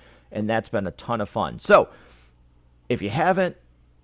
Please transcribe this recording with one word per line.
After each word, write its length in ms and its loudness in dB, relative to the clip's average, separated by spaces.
and 180 -4
that's 200 -2
been 180 -4
a 40 -8
ton 280 -6
of 100 -4
fun. 300 -4
So 300 6
if 140 -2
you 80 -4
haven't, 480 0